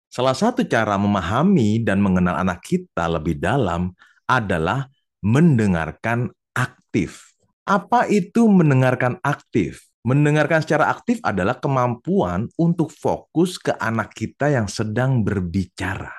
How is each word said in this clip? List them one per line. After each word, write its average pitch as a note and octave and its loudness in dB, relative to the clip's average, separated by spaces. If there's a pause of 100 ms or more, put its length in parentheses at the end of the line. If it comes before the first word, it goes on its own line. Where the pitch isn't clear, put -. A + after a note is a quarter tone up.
Salah C3 -2
satu B3 0
cara A2 0
memahami G#2 2
dan G2+ 0
mengenal F2+ 2
anak F2+ -2
kita B2 -4
lebih D#2+ -2
dalam F#2 -2 (380)
adalah G#2 -2 (380)
mendengarkan A2+ 0 (240)
aktif. - -6 (320)
Apa G3+ 0
itu G#3 2
mendengarkan C3 4
aktif? A2 -4 (100)
Mendengarkan D3 2
secara D3 2
aktif A#3 -4
adalah G2 -2
kemampuan B2 -2
untuk E3+ 0
fokus D3+ -2
ke - -6
anak A2+ -4
kita B2 -4
yang A#2+ 0
sedang A#2+ -2
berbicara. F#2+ -4